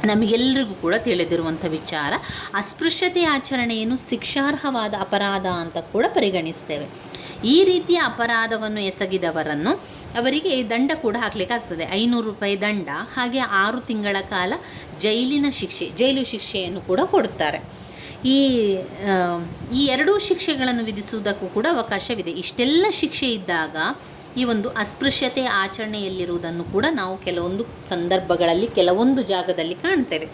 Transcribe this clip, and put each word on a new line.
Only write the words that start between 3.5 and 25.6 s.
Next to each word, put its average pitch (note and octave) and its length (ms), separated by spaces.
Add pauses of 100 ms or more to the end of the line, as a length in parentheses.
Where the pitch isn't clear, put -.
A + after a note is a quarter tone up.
ಶಿಕ್ಷಾರ್ಹವಾದ C4+ 880
ಅಪರಾಧ G3 460
ಅಂತ F3 320
ಕೂಡ G3+ 300
ಪರಿಗಣಿಸ್ತೇವೆ. E3 800 (640)
ಈ E4 160
ರೀತಿಯ F4 420
ಅಪರಾಧವನ್ನು A3+ 760
ಎಸಗಿದವರನ್ನು F3+ 920 (460)
ಅವರಿಗೆ C4 520
ದಂಡ B3+ 220 (100)
ಕೂಡ A3+ 180
ಹಾಕ್ಲಿಕ್ಕೆ G#3 360
ಆಗ್ತದೆ, E3 360
ಐನೂರು A#3 380
ರೂಪಾಯಿ G3+ 320
ದಂಡ, G3+ 280 (240)
ಹಾಗೆ B3 260
ಆರು G#3 400
ತಿಂಗಳ G#3 380 (120)
ಕಾಲ F#3+ 240 (460)
ಜೈಲಿನ B3+ 500
ಶಿಕ್ಷೆ, - 480
ಜೈಲು C4 280
ಶಿಕ್ಷೆಯನ್ನು F#3+ 560
ಕೂಡ F#3 180
ಕೊಡುತ್ತಾರೆ. C#4+ 680 (560)
ಈ, B3+ 520
ಆ, F#3 60 (920)
ಈ C#4 120
ಎರಡೂ D#4 340
ಶಿಕ್ಷೆಗಳನ್ನು C4 640
ವಿಧಿಸುವುದಕ್ಕೂ G3+ 640
ಕೂಡ A3 280
ಅವಕಾಶವಿದೆ. G3+ 560
ಇಷ್ಟೆಲ್ಲ B3+ 580
ಶಿಕ್ಷೆ - 420
ಇದ್ದಾಗ E3 460 (600)
ಈ B3 60
ಒಂದು G#3+ 260
ಅಸ್ಪೃಶ್ಯತೆ B3+ 760
ಆಚರಣೆಯಲ್ಲಿರುವುದನ್ನು F#3+ 1160